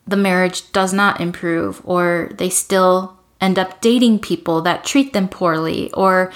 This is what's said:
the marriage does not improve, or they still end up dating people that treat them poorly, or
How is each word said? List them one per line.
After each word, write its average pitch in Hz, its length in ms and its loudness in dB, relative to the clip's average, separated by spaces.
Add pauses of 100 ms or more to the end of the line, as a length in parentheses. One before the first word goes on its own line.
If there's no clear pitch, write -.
the 196 100 -4
marriage 185 560 0
does 190 220 0
not 202 260 0
improve, 170 640 -4
or 175 520 0
they 185 140 -4
still 185 680 0 (240)
end 185 160 2
up 185 240 -4
dating 233 380 4
people 165 420 -2
that 170 240 -2
treat 277 280 0
them 190 140 0
poorly, 165 680 -4
or 185 420 2